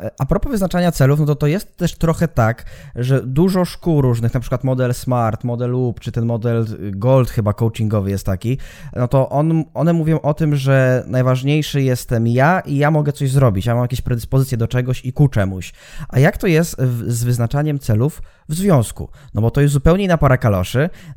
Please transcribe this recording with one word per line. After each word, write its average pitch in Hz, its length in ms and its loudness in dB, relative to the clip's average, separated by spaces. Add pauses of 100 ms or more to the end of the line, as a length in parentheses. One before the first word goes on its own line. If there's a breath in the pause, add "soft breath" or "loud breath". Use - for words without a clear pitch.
(200)
a 135 60 0
propos - 260 -2
wyznaczania 180 400 0
celów, 143 280 2
no 151 60 2
to, 147 100 0
to 147 120 -2
jest 175 300 -4
też 170 180 -2
trochę 165 320 0
tak, 117 380 0 (300 loud breath)
że 127 280 0
dużo 175 420 2
szkół 160 360 -2
różnych, 117 320 0
na 127 60 -2
przykład 123 240 -4
model 127 300 0
smart, 117 500 -2
model 123 320 -4
up, 127 260 -2
czy 110 100 -10
ten 113 140 -2
model 117 400 0 (260)
GOLD 120 380 2
chyba 104 240 0
coachingowy 107 560 -2
jest 98 160 -4
taki, 113 320 -2 (380 loud breath)
no 123 120 0
to 135 220 2
on, 160 340 2 (100)
one 160 200 2
mówią 160 280 2
o 147 120 0
tym, 151 220 0
że 131 520 2
najważniejszy 131 720 0
jestem 123 460 0
ja 139 320 4
i 147 180 -4
ja 147 140 2
mogę 147 200 0
coś 139 200 -4
zrobić, 117 340 2
ja 117 80 0
mam 123 100 2
jakieś 120 180 -4
predyspozycje 127 560 -2
do 113 100 0
czegoś 123 380 -2
i 127 80 -6
ku 147 140 4
czemuś. 95 460 -2 (360 loud breath)
A 131 100 0
jak 151 180 4
to - 100 -2
jest 160 340 0
w-, 120 300 -2
z 117 120 -2
wyznaczaniem 135 560 0
celów 117 420 0 (280 soft breath)
w 151 40 -6
związku? 160 560 0 (240 loud breath)
No 107 80 0
bo 117 100 2
to 139 100 0
jest 147 120 4
zupełnie 165 300 2
inna 175 140 2
para 131 200 4
kaloszy 113 520 0 (280 loud breath)